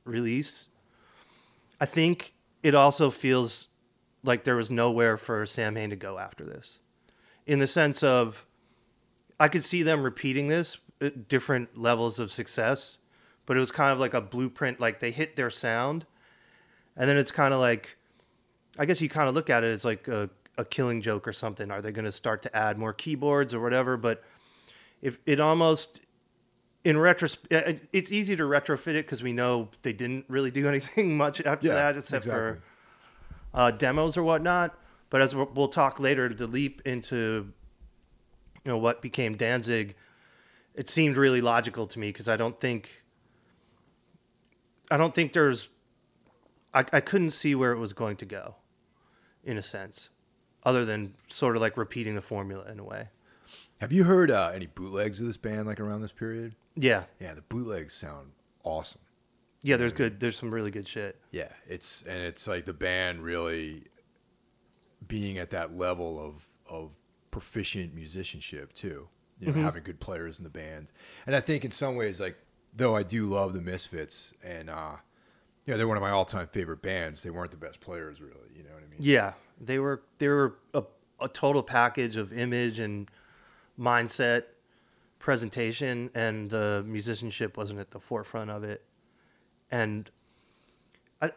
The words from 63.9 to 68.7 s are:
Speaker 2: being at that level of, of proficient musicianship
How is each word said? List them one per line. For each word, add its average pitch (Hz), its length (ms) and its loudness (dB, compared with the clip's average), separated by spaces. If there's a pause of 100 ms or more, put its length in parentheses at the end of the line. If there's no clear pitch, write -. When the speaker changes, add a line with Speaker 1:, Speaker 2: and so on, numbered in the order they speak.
Speaker 2:
being 101 300 -6
at 87 140 -8
that 85 260 -6
level 87 460 -4
of, 73 240 -16 (200)
of 80 260 -14 (380)
proficient 92 640 -8
musicianship 78 800 -12